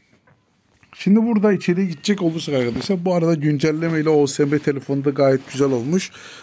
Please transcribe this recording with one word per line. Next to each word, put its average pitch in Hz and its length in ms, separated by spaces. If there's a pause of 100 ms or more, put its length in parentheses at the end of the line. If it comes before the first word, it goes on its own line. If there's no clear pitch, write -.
(960)
Şimdi 220 300
burada 208 280
içeriye 185 340
gidecek 190 340
olursak 160 340
arkadaşlar, 131 500
bu 185 80
arada 170 200
güncelleme 156 640
ile 156 100
O 147 180
S 143 180
M 147 140
telefonu 139 460
da 147 40
gayet 135 420
güzel 135 200
olmuş. 135 400 (320)